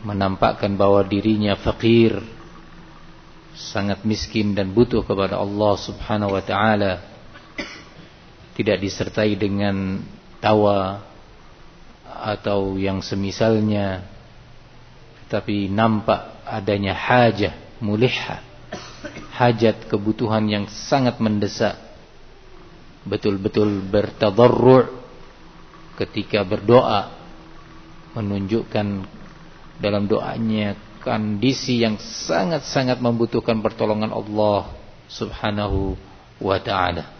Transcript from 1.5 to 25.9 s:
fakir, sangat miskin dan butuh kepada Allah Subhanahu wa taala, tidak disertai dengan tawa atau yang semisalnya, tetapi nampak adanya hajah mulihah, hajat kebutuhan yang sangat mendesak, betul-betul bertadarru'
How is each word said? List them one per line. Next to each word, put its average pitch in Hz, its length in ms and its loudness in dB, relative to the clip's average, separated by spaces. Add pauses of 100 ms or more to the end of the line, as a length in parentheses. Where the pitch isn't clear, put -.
fakir, 113 640 4 (1400)
sangat 101 480 -4
miskin 104 480 0
dan 95 160 -2
butuh 113 320 2
kepada 98 400 -2
Allah 101 400 2
Subhanahu 104 560 -4
wa 92 80 -4
taala, 101 560 2 (1500)
tidak 104 260 0
disertai 104 540 -2
dengan 98 680 -2 (380)
tawa 101 640 2 (1040)
atau 101 720 -2
yang 95 240 -2
semisalnya, 101 1040 0 (1200)
tetapi 101 480 -4
nampak 110 720 0
adanya 101 480 -2
hajah 104 640 2 (240)
mulihah, 110 640 -2 (880)
hajat 113 560 2
kebutuhan 107 560 -2
yang 104 240 -2
sangat 127 480 -2
mendesak, 104 580 0 (1300)
betul-betul 101 840 0
bertadarru' 117 1120 6 (960)